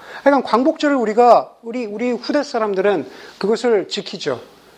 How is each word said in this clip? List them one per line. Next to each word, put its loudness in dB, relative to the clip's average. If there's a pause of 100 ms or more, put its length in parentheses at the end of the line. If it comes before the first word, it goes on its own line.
(240)
하여간 4
광복절을 0
우리가, 4
우리, -8
우리 -4
후대 -2
사람들은 -2 (300)
그것을 0
지키죠. -8 (380)